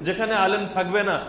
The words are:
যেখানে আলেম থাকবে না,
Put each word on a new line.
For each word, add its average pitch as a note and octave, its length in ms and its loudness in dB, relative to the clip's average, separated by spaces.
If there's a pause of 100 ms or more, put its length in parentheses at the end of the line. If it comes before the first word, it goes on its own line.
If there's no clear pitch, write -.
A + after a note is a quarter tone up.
যেখানে G#3+ 340 -2
আলেম G3+ 280 2 (100)
থাকবে F#3+ 300 0
না, F#3+ 120 0 (140)